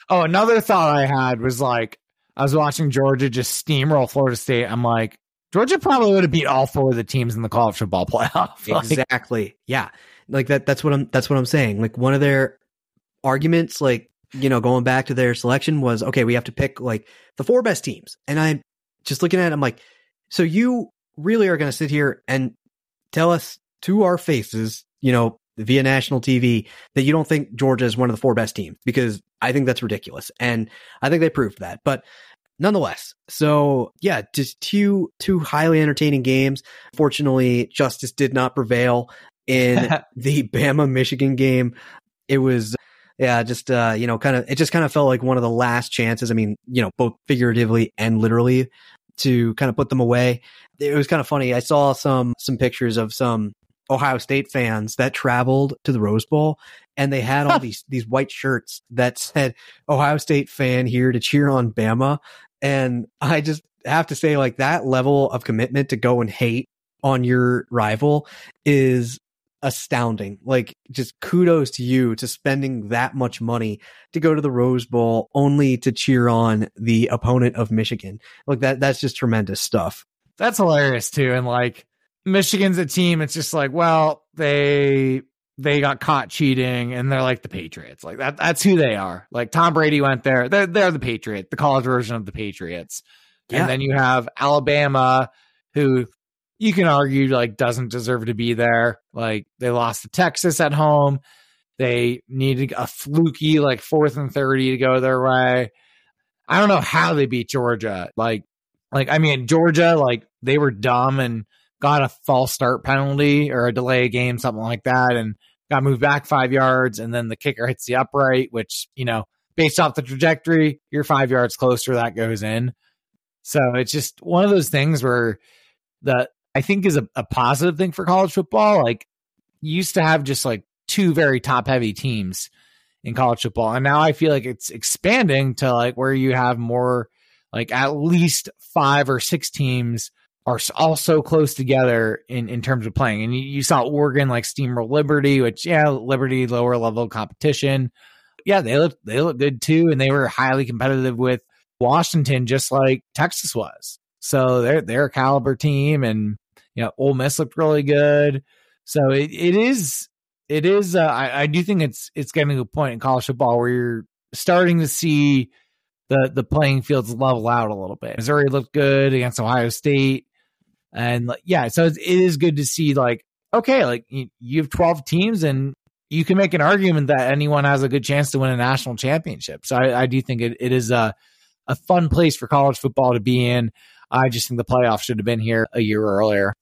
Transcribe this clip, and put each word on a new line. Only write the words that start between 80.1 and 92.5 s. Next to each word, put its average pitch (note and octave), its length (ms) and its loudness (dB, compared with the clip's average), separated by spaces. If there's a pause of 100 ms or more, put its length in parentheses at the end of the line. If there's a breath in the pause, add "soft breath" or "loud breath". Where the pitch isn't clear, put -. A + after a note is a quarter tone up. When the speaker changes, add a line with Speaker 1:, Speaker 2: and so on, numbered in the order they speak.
Speaker 1:
That's A3+ 200 -2
hilarious C#3+ 520 2
too. C3 240 0
And, B2+ 120 -2
like, B2 400 -2 (400)
Michigan's F#3+ 520 2
a F3+ 80 -2
team, E3+ 360 0
it's D3 120 -6
just D#3+ 180 -6
like, C#3 200 -2
well, D#3+ 520 2 (120)
they, C#3+ 880 0 (340)
they D3 240 0
got C#3 180 0
caught C3+ 300 0
cheating B2+ 640 -2
and B2+ 180 -4
they're C3 100 0
like B2+ 200 -2
the - 80 -16
Patriots. - 540 -16
Like, E2 140 -14
that, C#3 200 -6
that's D#3 260 -2
who F#3+ 140 6
they C3 180 2
are. F#2+ 360 -8
Like, A#2+ 200 -6
Tom E3 220 2
Brady D3+ 280 2
went C3+ 220 0
there. B2+ 260 2
They're, G3 180 2
they're F#3 240 2
the D3+ 80 -4
Patriot, A2 500 -6
the - 80 -8
college C3+ 260 2
version A#2+ 320 -2
of A2 100 -8
the G2 60 -12
Patriots. F2+ 720 -10 (460 soft breath)